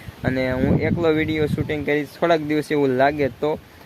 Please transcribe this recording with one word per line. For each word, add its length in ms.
અને 280
હું 280
એકલો 300
વીડિયો 360
શૂટિંગ 400
કરીશ. 220
થોડાક 200
દિવસ 320
એવું 180
લાગે 380
તો, 320